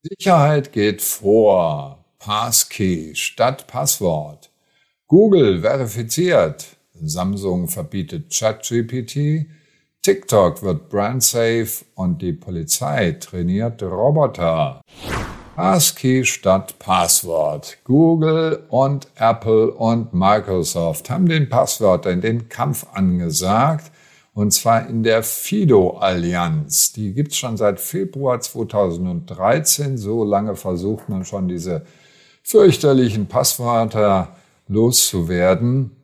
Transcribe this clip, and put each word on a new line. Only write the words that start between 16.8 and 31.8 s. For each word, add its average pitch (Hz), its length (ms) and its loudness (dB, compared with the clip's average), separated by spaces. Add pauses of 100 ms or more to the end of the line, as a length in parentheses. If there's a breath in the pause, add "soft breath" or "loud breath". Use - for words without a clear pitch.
Google 160 840 2
und 135 460 0
Apple 113 560 2
und 113 420 -2
Microsoft 90 960 0
haben 175 180 0
den 160 220 2
Passwörter 101 640 2
in 90 100 0
den 113 260 -2
Kampf - 460 -6
angesagt, 92 1000 0 (420 soft breath)
und 104 200 0
zwar 113 340 2
in 110 160 -2
der 113 180 4
fido-Allianz. 90 1700 0
Die 104 200 -6
gibt's 147 220 -4
schon 117 220 -6
seit 190 240 0
Februar 139 580 -4
zweitausenddreizehn. 101 1600 -2
So 110 260 -4
lange 101 320 0
versucht 95 540 -6
man 95 160 -6
schon, 95 240 -6
diese 85 320 -6 (600 soft breath)